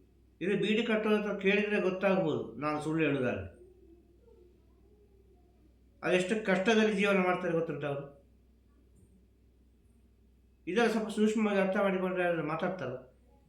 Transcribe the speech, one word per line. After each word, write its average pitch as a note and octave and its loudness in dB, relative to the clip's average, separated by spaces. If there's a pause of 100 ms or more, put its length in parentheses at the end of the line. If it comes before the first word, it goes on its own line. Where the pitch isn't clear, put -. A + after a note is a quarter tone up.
(420)
ಇದು G3 0
ಬೀಡಿ G#3+ 2
ಕಟ್ಟೋರ G#3+ 0
ಹತ್ರ G3+ -2
ಕೇಳಿದ್ರೆ G#3 2
ಗೊತ್ತಾಗ್ಬೋದು E3 0
ನಾನು D3 -4
ಸುಳ್ಳು D#3 0
ಹೇಳುದಾದ್ರೆ. A#2 -2 (2500)
ಅದೆಷ್ಟು F#3 0
ಕಷ್ಟದಲ್ಲಿ G#3+ 2
ಜೀವನ G3 2
ಮಾಡ್ತಾರೆ F3+ 0
ಗೊತ್ತುಂಟ D#3+ -4
ಅವರು. C#3+ -8 (2500)
ಇದೆಲ್ಲ G#3+ 2
ಸ್ವಲ್ಪ G#3+ -2
ಸೂಕ್ಷ್ಮವಾಗಿ G#3+ 2
ಅರ್ಥ F#3+ 2
ಮಾಡಿಕೊಂಡ್ರೆ F#3 0
ಯಾರಾದ್ರೂ E3 0
ಮಾತಾಡ್ತಾರ? D#3 -6 (360)